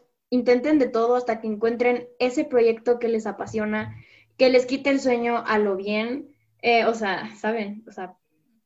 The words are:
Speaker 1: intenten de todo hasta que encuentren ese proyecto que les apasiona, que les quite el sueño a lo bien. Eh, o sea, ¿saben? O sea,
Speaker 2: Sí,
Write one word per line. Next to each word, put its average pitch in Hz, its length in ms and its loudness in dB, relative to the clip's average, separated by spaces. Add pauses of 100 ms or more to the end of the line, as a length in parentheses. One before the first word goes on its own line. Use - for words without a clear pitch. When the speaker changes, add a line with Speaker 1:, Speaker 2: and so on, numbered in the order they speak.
(300)
Speaker 1:
intenten 247 500 2
de 240 80 2
todo 233 280 2
hasta 233 240 -2
que 226 60 -10
encuentren 233 640 0 (100)
ese 254 260 0
proyecto 233 540 2
que 233 100 -4
les 220 180 -2
apasiona, 214 680 -6 (400)
que 262 140 6
les 247 160 4
quite 269 240 -2
el 269 100 2
sueño 240 460 0
a 214 120 0
lo 202 180 0
bien. 220 580 -6 (280)
Eh, 233 220 4
o 226 100 2
sea, 214 420 -6
¿saben? 214 520 -6
O - 40 -20
sea, - 260 -14
Speaker 2:
Sí, - 480 -20